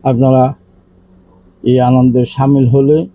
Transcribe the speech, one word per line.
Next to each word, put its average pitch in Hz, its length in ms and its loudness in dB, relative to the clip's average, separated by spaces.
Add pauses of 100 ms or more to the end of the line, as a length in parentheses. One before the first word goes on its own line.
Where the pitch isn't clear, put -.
আপনারা 131 520 0 (1080)
এই 127 180 0
আনন্দে 127 440 0
সামিল 135 440 -2
হলে 143 460 0